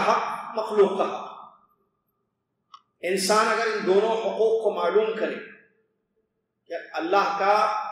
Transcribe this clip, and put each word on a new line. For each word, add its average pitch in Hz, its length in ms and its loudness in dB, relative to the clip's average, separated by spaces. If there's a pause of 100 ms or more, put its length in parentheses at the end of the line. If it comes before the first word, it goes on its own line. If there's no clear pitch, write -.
حق، 226 160 2 (340)
مخلوق 202 400 2
کا 170 60 0
حق۔ - 240 -6 (1700)
انسان 196 460 2
اگر 226 200 0
ان 208 180 -2
دونوں 202 320 4
حقوق 220 460 0
کو 208 80 2
معلوم 180 480 0
کرے 147 160 -4 (1300)
کہ 165 60 -8 (180)
اللہ 190 460 0
کا 202 160 4 (360)